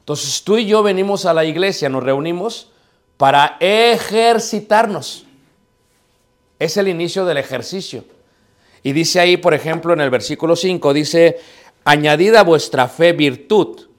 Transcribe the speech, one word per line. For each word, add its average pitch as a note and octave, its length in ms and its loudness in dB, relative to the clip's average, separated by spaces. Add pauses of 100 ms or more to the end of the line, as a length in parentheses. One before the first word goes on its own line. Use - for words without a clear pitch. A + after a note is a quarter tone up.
Entonces C#3 440 -8
tú G#3+ 140 0
y A#3 80 -2
yo G#3+ 160 2
venimos G3 440 -2
a E3 80 2
la D#3+ 100 2
iglesia, D#3+ 440 -4
nos C3 160 -4
reunimos E3+ 680 -4 (460)
para C#3+ 440 2
ejercitarnos. G#3+ 1600 0 (1300)
Es D#3+ 180 -4
el G3 120 0
inicio F3 360 -4
del D#3+ 140 -2
ejercicio. C#3 680 -10 (760)
Y C#3 100 -4
dice D#3+ 280 0
ahí, F3+ 180 4
por F3 160 2
ejemplo, E3 400 -2
en D#3 80 -2
el C3+ 80 0
versículo D3+ 440 -2
cinco, E3+ 380 -2
dice, D3+ 460 2 (460)
"Añadid D3+ 500 4
a A3 80 8
vuestra D3 460 2
fe E3+ 240 2
virtud". D3 760 -2 (120)